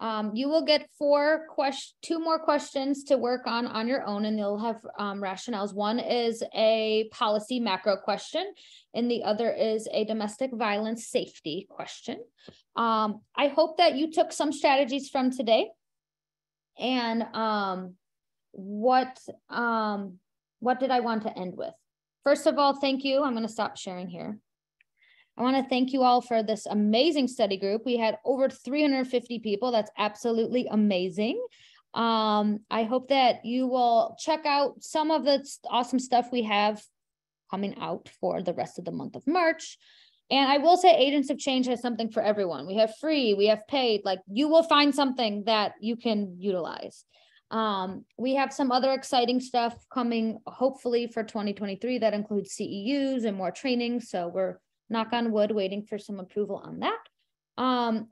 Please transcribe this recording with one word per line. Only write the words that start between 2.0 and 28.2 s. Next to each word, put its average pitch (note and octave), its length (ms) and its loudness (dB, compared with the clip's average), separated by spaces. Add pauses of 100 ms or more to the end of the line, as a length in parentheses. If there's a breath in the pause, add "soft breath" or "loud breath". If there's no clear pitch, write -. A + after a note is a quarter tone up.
two E4 160 -4
more D#4+ 200 0
questions C#4+ 640 -2
to C#4 120 2
work B3 300 -2
on, A#3 200 -2
on A3 220 -4
your C4 160 -2
own, G#3 220 -2
and G#3+ 120 -2
you'll G#3 200 -2
have, A3 260 -6 (140)
um, G3+ 240 -6
rationales. G3 520 -6
One G#3 240 0
is A#3 440 -2 (120)
a A3 560 2
policy G#3+ 480 -2
macro G3 380 0
question, D#4 560 -4 (400 loud breath)
and A#3+ 180 -2
the A#3 140 -2
other G#3+ 260 0
is A3 420 -2
a G#3+ 120 0
domestic A3 480 -4
violence A3 560 -2
safety F3 640 -6
question. - 520 -12 (540 loud breath)
Um, A3 460 0 (120)
I C#4 140 2
hope D#4+ 300 2
that D#4+ 180 6
you D#4 160 -2
took E4 180 2
some D4+ 220 -2
strategies C#4 560 2
from B3+ 220 0
today. B3+ 400 2 (1080)
And, A#3 420 0 (120)
um, G3 600 -2 (580)
what, B3 680 0 (280)
um, G#3+ 680 -2 (400)
what B3 220 0
did C4 100 0
I B3 100 4
want A3+ 220 -2
to A3 160 -6
end F3+ 180 -8
with? - 180 -10 (500)
First D4 220 4
of C#4+ 120 4
all, C#4 160 6
thank C4+ 300 0
you. C4+ 180 2
I'm C4 120 0
gonna A3+ 140 -2
stop G#3+ 280 -4
sharing F3+ 320 -10
here. F3 300 -10 (1000 soft breath)
I A3+ 60 -4
wanna C4 260 2
thank C4 240 0
you C4+ 100 2
all B3 180 6
for A#3 220 0
this G#3+ 240 -4
amazing B3 600 4
study G3 280 0
group. G3 300 -2
We A#3+ 100 0
had A3 280 0